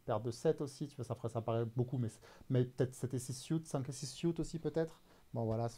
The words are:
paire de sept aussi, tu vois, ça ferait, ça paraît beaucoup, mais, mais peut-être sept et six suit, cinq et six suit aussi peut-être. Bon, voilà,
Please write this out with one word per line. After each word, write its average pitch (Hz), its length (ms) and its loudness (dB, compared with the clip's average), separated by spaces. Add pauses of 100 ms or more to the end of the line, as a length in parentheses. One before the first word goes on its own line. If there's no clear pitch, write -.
paire 110 160 4
de 120 80 0
sept 156 320 2
aussi, 143 260 -4
tu - 80 -14
vois, 123 100 -6
ça 117 100 -2
ferait, - 140 -4
ça 117 120 0
paraît 117 240 2
beaucoup, 123 320 0
mais, 117 120 0 (420)
mais 127 140 6
peut-être 131 280 0
sept - 220 -2
et 127 40 0
six 127 140 -6
suit, 160 320 -2
cinq 139 240 -2
et - 20 -6
six 135 160 -8
suit 170 300 0
aussi 160 220 -4
peut-être. 160 420 0 (320)
Bon, 117 100 0
voilà, 113 240 2 (100)